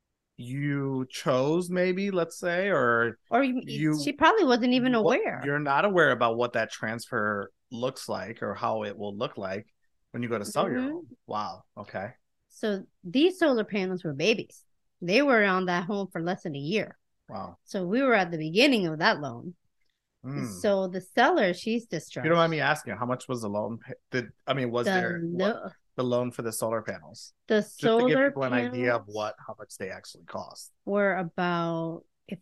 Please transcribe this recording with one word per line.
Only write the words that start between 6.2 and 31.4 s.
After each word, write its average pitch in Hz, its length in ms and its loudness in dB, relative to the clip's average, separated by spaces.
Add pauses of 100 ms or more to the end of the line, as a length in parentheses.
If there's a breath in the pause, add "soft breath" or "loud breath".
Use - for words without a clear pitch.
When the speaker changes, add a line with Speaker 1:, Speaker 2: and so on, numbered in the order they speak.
Speaker 1:
what 120 160 0
that 110 180 0
transfer 107 800 -4 (200)
looks 123 380 -6
like 98 340 -6
or 104 100 -4
how 110 300 -2
it 104 140 -8
will 104 180 -8
look 117 220 -6
like 98 280 -6 (460)
when 120 120 -6
you 113 60 -6
go 117 80 -2
to 101 80 -4
sell 160 240 -2
your 254 120 -2
Speaker 2:
Mm-hmm. 269 100 -4
Speaker 1:
home. 339 160 -10 (200)
Wow. 104 360 -6 (140)
Okay. 104 320 -8 (400)
Speaker 2:
So 208 340 -4 (200)
these 285 360 2
solar 254 240 4
panels 185 400 -4
were 151 100 -4
babies. 180 500 -2 (380)
They 190 200 4
were 247 220 6
on 185 220 2
that 175 200 0
home 196 260 -2
for 170 100 -6
less 170 220 -4
than 151 120 -6
a 143 40 -6
year. 165 380 -2 (320)
Speaker 1:
Wow. 92 340 -10
Speaker 2:
So 185 220 -6
we 220 160 0
were 262 140 4
at 180 160 2
the 165 60 -6
beginning 190 500 4
of 156 120 -4
that 185 220 4
loan. 131 340 -10 (680)
Speaker 1:
Mm. 135 220 -6 (140)
Speaker 2:
So 196 260 2
the 185 140 -6
seller, 240 520 4
she's 226 380 -4
Speaker 1:
If - 240 -8
you 127 80 -6
don't 160 120 4
mind 165 160 6
Speaker 2:
distressed. - 0 -
Speaker 1:
me 156 80 -2
asking, 139 380 -2
how 120 80 -2
much 127 220 -4
was 123 140 -4
the 107 80 -6
loan 107 280 -4
pa-, - 160 -16 (180)
did, 120 180 -2 (180)
I 135 60 0
mean, 127 180 0
was 120 140 0
Speaker 2:
The 202 60 0
Speaker 1:
there, 175 320 0
what, 185 320 0
Speaker 2:
lo- - 140 -10 (280)
Speaker 1:
the 131 60 0
loan 123 280 0
for - 120 -12
the 113 80 -4
solar 113 300 -2
panels? 90 520 -12 (140)
Speaker 2:
The 220 140 2
Speaker 1:
Just - 200 -10
to - 40 0
give 226 140 6
Speaker 2:
solar 262 320 4
Speaker 1:
people 135 120 -2
an 127 100 0
idea 123 420 0
of 113 60 0
Speaker 2:
panels 104 140 -12
Speaker 1:
what, 107 200 -4 (100)
how 110 140 -14
much - 180 -18
they 95 120 -8
actually 95 360 -16
cost. - 460 -14 (140)
Speaker 2:
were 196 320 2
about, 165 840 -2 (240)